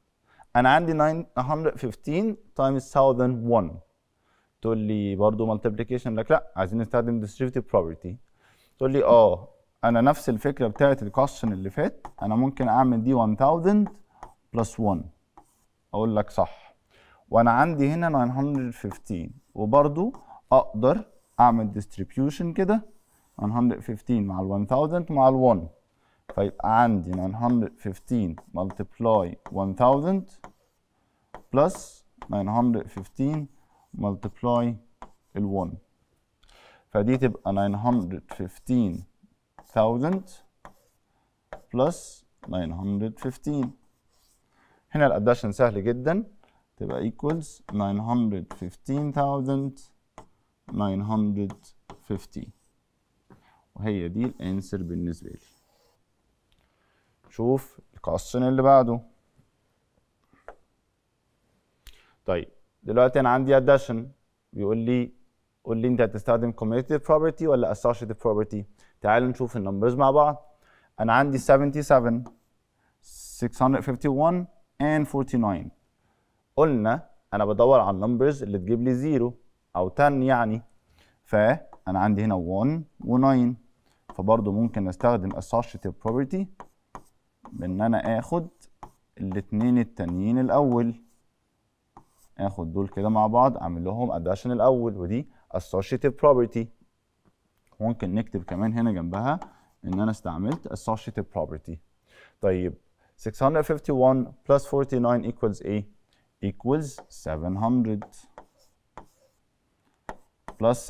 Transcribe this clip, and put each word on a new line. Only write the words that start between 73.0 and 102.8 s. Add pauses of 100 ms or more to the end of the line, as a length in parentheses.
six (120)
hundred
fifty-one (380)
and
forty-nine. (880)
قلنا (260)
انا
بدور
على
النمبرز
اللي
تجيب
لي
زيرو (380)
او
تن
يعني، (600)
فانا
عندي
هنا
one
و
nine، (600)
فبرضه
ممكن
استخدم (100)
associative (160)
property (1080)
بان
انا
اخد (680)
الاتنين
التانيين
الاول، (1300)
اخد
دول
كده
مع
بعض،
اعمل
لهم
addition
الاول،
ودي (280)
associative (120)
property. (1120)
ممكن
نكتب
كمان
هنا
جنبها (440)
ان
انا
استعملت
associative (140)
property. (640)
طيب، (540)